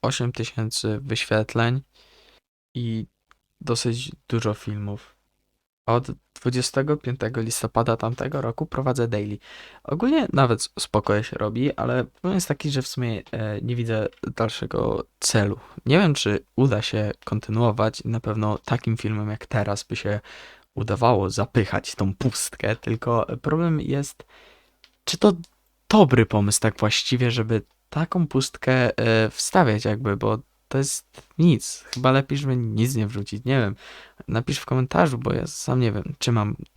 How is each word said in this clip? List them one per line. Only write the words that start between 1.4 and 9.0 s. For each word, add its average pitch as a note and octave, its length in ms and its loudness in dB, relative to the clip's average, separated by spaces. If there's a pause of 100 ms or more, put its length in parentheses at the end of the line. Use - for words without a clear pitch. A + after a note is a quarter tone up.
i A2+ 320 -4 (540)
dosyć A#2+ 520 -2 (160)
dużo A2+ 260 0
filmów. G#2 640 -8 (720)
Od A#2+ 240 2 (240)
dwudziestego C3+ 640 0
piątego B2 440 -4
listopada A#2 560 0
tamtego C3+ 440 -4
roku A#2 260 -4
prowadzę C3 420 -2